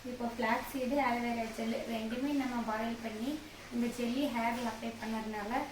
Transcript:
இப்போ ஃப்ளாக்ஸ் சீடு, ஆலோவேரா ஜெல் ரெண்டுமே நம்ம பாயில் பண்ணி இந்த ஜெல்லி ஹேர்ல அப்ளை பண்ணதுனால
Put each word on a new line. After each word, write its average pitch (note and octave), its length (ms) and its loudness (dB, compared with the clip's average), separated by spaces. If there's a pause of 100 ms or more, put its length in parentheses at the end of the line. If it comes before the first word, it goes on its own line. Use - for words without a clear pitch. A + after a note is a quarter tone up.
இப்போ A#3+ 220 -2
ஃப்ளாக்ஸ் A#3 440 2
சீடு, B3+ 320 0
ஆலோவேரா A#3+ 500 2
ஜெல் A3+ 260 0 (100)
ரெண்டுமே A#3 480 0
நம்ம B3+ 200 2 (100)
பாயில் A3+ 360 0
பண்ணி A3 280 -2 (400)
இந்த A#3+ 180 2
ஜெல்லி A#3+ 380 0
ஹேர்ல A#3 420 2
அப்ளை A3+ 220 -4
பண்ணதுனால A3 600 -4 (220)